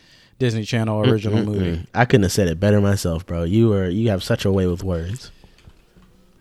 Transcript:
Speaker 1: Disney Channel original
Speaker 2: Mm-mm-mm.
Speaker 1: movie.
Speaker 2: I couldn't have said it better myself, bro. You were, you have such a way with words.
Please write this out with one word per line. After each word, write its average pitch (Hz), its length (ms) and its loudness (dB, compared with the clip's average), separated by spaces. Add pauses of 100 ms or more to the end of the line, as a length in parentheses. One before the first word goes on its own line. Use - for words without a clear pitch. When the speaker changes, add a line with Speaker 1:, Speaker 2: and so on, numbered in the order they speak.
(400)
Speaker 1:
Disney 113 240 0
Channel 110 440 0
original 107 300 0
Speaker 2:
Mm-mm-mm. 107 80 -2
Speaker 1:
movie. 90 480 -4
Speaker 2:
I 117 100 2
couldn't 117 200 4
have 87 80 0
said 95 160 0
it 80 100 -4
better 104 220 4
myself, 95 440 0
bro. 85 200 -6
You 110 240 4
were, 95 200 0
you 107 220 0
have 95 140 -2
such - 200 -2
a 101 60 2
way 95 160 2
with 87 160 -2
words. 90 480 -6 (1120)